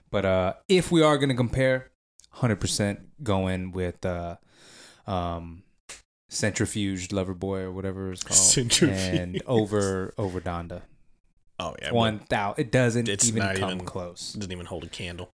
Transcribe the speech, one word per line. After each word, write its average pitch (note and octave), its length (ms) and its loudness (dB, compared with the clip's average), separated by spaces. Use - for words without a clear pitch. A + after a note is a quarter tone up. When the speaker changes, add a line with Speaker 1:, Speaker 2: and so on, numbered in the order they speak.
Speaker 1:
but, G2+ 140 0
uh, F#2 300 4
if F3+ 220 6
we E3 120 6
are D3+ 160 8
gonna C3+ 180 2
compare, B2+ 560 0
hundred A2+ 300 0
percent - 640 -2
going F#2 480 0
with, F2+ 340 -4
uh, F2 320 -4
um, E2+ 560 -4
Centrifuged G2 800 -2
Loverboy F#2+ 540 -4
or F#2 100 -8
whatever F#2+ 400 -6
it's F#2 120 -10
called, - 140 0
Speaker 2:
Centrifuge. G2 800 4
Speaker 1:
and F2+ 280 -4
over, G2+ 720 0
over F#2 220 -2
Donda. F2 420 -8
Speaker 2:
Oh E2 220 -6
yeah, D2+ 120 -4
Speaker 1:
One A2 360 2
thou-, G#2 300 -2
it A2+ 140 -2
doesn't A#2+ 360 2
Speaker 2:
it's G2+ 200 2
Speaker 1:
even A2 140 0
Speaker 2:
not F#2+ 140 0
Speaker 1:
come F#2+ 140 0
Speaker 2:
even F#2 160 -6
Speaker 1:
close. F2 480 -10
Speaker 2:
It G#2 60 -8
doesn't F#2 120 -8
even F2 140 -10
hold E2+ 180 -8
a E2 40 -12
candle. F2 460 -10